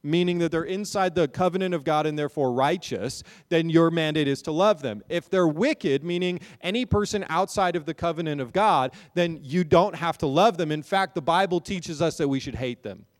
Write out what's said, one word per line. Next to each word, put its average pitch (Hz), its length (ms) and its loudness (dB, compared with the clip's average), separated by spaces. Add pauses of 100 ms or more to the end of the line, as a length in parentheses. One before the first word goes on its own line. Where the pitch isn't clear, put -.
meaning 175 340 0
that 165 120 0
they're 165 140 -2
inside 190 500 -2
the 165 140 2
covenant 185 460 0
of 143 100 -4
God 151 220 2
and 151 120 -2
therefore 143 340 -2
righteous, 131 720 -2 (280)
then 165 200 2
your 165 200 6
mandate 156 360 0
is 139 160 -2
to - 80 -6
love 170 320 2
them. 104 260 -6
If 165 220 -6
they're 180 160 4
wicked, 156 560 0
meaning 175 380 -4 (200)
any 220 260 -2
person 208 420 -2
outside 180 480 0
of 156 80 -4
the 160 100 -6
covenant 160 460 -4
of 120 120 -8
God, 170 420 2 (200)
then 170 280 0
you 151 200 0
don't 175 320 4
have 165 240 -4
to 160 80 -2
love 170 300 4
them. 160 160 -2
In 151 100 -4
fact, 190 320 -2
the 170 80 -4
Bible 175 380 2
teaches 170 420 -6
us 160 140 0
that 156 100 -2
we 135 140 0
should 123 160 -10
hate 123 260 -6
them 101 240 -14 (140)